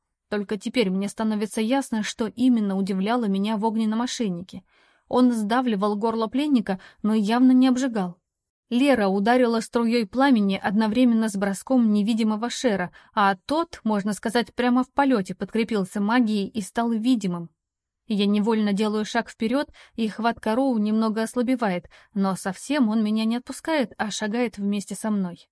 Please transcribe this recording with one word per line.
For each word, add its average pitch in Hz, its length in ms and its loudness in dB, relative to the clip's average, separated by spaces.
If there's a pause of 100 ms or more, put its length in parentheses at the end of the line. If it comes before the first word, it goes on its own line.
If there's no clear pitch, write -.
(320)
Только 208 260 -4
теперь 226 320 0
мне 190 180 -2
становится 214 540 -4
ясно, 233 400 -2
что - 240 -6
именно 220 500 2
удивляло 196 500 0
меня 202 320 0
в 202 80 -2
огненном 220 360 0
ошейнике. 190 640 -6 (440)
Он 247 260 4
сдавливал 214 640 0
горло 226 300 -2
пленника, 247 540 0 (240)
но 214 100 2
явно 233 380 4
не 254 160 6
обжигал. 233 500 0 (540)
Лера 240 360 4
ударила 226 520 2
струей 233 480 0
пламени 233 480 2
одновременно 220 760 2
с 196 60 -8
броском 208 580 2
невидимого 214 560 0
Шера, 190 420 -2 (220)
а 196 220 2 (100)
тот, 330 380 -4
можно 208 300 0
сказать, 226 420 -2
прямо 247 280 2
в - 80 -8
полете 254 440 0
подкрепился 208 680 -2
магией 214 460 0
и - 140 -6
стал 233 300 -2
видимым. 208 600 -2 (560)
Я 208 180 0
невольно 208 480 2
делаю 214 320 -2
шаг 226 240 -4
вперед, 262 400 -2 (240)
и 226 140 -4
хватка 220 480 -2
Роу 262 240 0
немного 220 420 0
ослабевает, 220 680 -2 (260)
но 196 200 0
совсем 220 540 -2
он 220 140 0
меня 220 220 0
не 226 100 -2
отпускает, 269 640 -4
а 208 120 -4
шагает 214 480 -4
вместе 202 380 -4
со 220 160 -6
мной. 185 400 -6